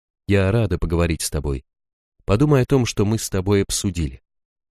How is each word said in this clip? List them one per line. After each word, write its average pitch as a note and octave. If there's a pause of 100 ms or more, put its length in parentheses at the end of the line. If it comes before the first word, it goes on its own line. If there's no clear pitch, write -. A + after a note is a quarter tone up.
(280)
Я G2
рада G2+
поговорить E2+
с -
тобой. C#2+ (600)
Подумай C3
о B2
том, C3
что -
мы G#2+
с -
тобой G2
обсудили. E2+ (500)